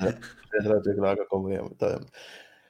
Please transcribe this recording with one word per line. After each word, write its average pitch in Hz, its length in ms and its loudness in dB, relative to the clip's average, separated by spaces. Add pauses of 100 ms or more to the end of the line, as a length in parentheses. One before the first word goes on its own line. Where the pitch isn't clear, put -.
Se, 92 140 2 (460)
se 104 60 2
löytyy 101 240 4
kyllä 98 160 2
aika 98 160 0
kovia, 95 380 -2
mutta... - 220 -4 (840)